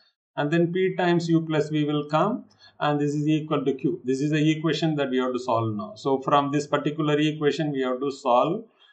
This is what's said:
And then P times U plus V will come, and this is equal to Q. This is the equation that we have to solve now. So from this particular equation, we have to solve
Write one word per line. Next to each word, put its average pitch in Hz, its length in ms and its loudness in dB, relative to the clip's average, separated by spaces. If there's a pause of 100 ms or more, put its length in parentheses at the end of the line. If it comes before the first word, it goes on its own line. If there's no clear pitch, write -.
(360)
And 147 140 -2
then 170 220 2
P 185 240 0
times 175 320 2
U 160 140 4
plus 156 280 -2
V 151 140 0
will 147 240 -2
come, 185 360 0 (360)
and 147 200 0
this 147 140 -2
is 151 120 -2
equal 156 380 0
to 131 100 2
Q. 131 300 -2
This 131 180 0
is 147 80 0
the 151 200 2
equation 156 460 0
that 139 140 -2
we 127 80 0
have 127 140 0
to 123 60 -2
solve 113 360 -2
now. 101 220 -8
So 135 240 0
from 143 300 2
this 143 160 -2
particular 147 520 0
equation, 151 540 0
we 135 100 -2
have 127 180 -2
to 139 100 -2
solve 135 540 2 (280)